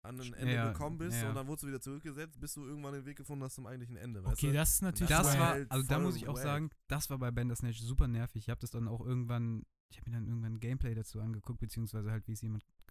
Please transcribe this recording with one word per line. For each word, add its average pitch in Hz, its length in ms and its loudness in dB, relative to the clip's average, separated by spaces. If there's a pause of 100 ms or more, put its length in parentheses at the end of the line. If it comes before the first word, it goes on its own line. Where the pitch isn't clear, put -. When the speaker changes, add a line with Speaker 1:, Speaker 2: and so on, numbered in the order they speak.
Speaker 1:
an 127 160 -10
ein 123 60 -8
Speaker 2:
Sch-, 120 80 -8
Speaker 1:
Ende 123 200 2
Speaker 2:
ja, 117 180 2
Speaker 1:
gekommen 151 260 -4
bist 117 240 -2
Speaker 2:
ja. 113 60 0
Speaker 1:
und 110 80 0
dann - 100 -4
wurdest 147 160 -6
du 143 60 -6
wieder 131 120 -6
zurückgesetzt, 151 600 -10
bis 147 140 -8
du 147 120 -10
irgendwann 143 280 -8
den 135 120 -8
Weg 143 100 -10
gefunden 139 280 -6
hast 131 100 -8
zum 131 120 -10
eigentlichen 123 300 -10
Ende, 107 280 -8
weißt 127 80 4
Speaker 3:
Okay, 147 160 4
Speaker 1:
du? 139 60 4
Speaker 3:
das 156 200 6
ist - 80 4
Speaker 1:
Und 190 40 2
Speaker 3:
natürlich 180 220 2
Speaker 2:
Das 151 200 8
Speaker 1:
ist 139 100 8
Speaker 2:
war, 170 120 8
Speaker 1:
halt 139 200 0
Speaker 2:
also 131 160 2
da 139 80 4
Speaker 1:
voll 165 100 4
Speaker 2:
muss 180 120 2
ich 127 100 -4
auch 139 80 -2
Speaker 1:
wack. 131 80 -2
Speaker 2:
sagen, 147 280 0 (180)
das - 220 -2
war 135 80 -2
bei 123 120 0
Bandersnatch 120 480 0
super 127 300 4
nervig. 117 340 0
Ich - 80 -4
hab - 80 -2
das 117 140 -6
dann 117 160 -2
auch 113 120 -4
irgendwann, 120 640 0 (260)
ich - 80 -18
hab - 80 -10
mir 117 60 -4
dann 113 140 -2
irgendwann 113 340 -2
Gameplay 123 340 0
dazu 110 260 -4
angeguckt, 110 400 -4
beziehungsweise 107 500 -2
halt, 110 160 -2
wie 113 60 -6
es 107 100 -6
jemand 110 220 -4 (260)